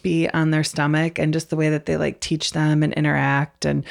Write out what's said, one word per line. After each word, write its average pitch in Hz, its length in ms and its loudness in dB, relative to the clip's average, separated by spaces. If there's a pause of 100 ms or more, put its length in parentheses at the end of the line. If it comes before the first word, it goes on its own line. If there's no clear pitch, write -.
be 165 280 0
on 156 220 2
their 156 120 2
stomach, 156 540 0
and 156 160 0
just 160 160 -4
the 160 60 -4
way 156 120 2
that 151 160 -2
they, 160 140 -2
like, 151 220 -4
teach - 320 -4
them 151 300 2
and 151 120 0
interact. 143 720 0
And, 143 240 0